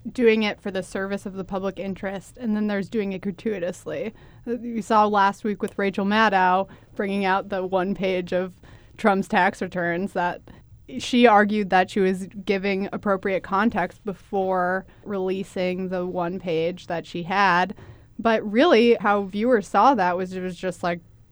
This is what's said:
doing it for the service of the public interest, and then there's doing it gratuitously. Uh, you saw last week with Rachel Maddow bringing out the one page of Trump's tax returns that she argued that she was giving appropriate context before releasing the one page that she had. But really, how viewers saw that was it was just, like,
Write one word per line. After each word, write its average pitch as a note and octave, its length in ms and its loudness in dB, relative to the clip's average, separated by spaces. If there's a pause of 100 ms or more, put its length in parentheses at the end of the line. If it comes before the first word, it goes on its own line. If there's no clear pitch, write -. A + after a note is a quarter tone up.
(120)
doing A3 320 4
it G#3 180 -4
for G3+ 100 -8
the F#3 120 -4
service G3 420 -6
of F#3+ 80 -10
the F#3+ 100 -8
public F#3+ 340 -6
interest, F#3+ 600 -8
and A3+ 180 -2
then G#3+ 120 -2
there's G3+ 220 -4
doing G3+ 240 -4
it F3 80 -8
gratuitously. F3+ 920 -6 (340)
Uh, A#3+ 120 -4
you A3+ 220 -6
saw G#3+ 240 4
last G3+ 380 2
week G#3 180 -4
with - 160 -6
Rachel G3 280 0
Maddow G3 640 4 (280)
bringing G3 300 -2
out G3 240 0
the F#3+ 160 -4
one F#3 300 0
page F#3 380 -2
of F3+ 200 -2 (460)
Trump's G3 280 2
tax G3 340 2
returns F3+ 520 -4
that F3 280 -2 (580)
she A#3+ 260 4
argued G#3 440 6
that F#3 200 4
she G#3+ 100 -2
was F#3+ 280 0 (180)
giving G3 460 -2
appropriate F#3+ 500 -2
context G3 640 -2
before F#3+ 840 -2 (180)
releasing F#3+ 840 -4
the F3+ 160 -4
one F3+ 340 -4
page F3 480 -4
that E3 180 -6
she E3+ 180 -8
had. F#3 500 2 (440)
But A3 320 0
really, A#3 500 6
how G3+ 240 2
viewers G#3 440 0
saw A#3 280 6
that F3+ 220 0
was F#3 160 -6
it F#3 80 -8
was F3+ 160 -6
just, F#3 260 -6
like, F3 160 -2 (320)